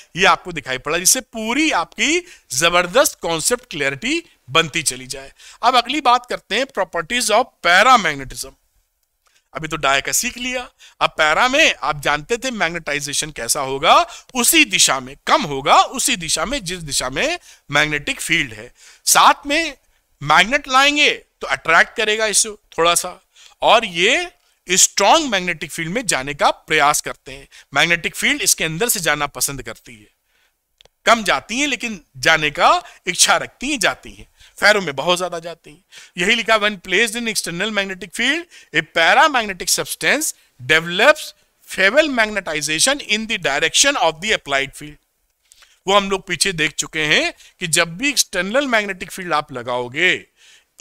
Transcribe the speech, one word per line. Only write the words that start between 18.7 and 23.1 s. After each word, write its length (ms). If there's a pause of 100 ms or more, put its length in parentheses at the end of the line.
साथ 280 (120)
में 320 (460)
मैग्नेट 440
लाएंगे 440
तो 360
अट्रैक्ट 500
करेगा 280
इसे 240
थोड़ा 460
सा, 280 (380)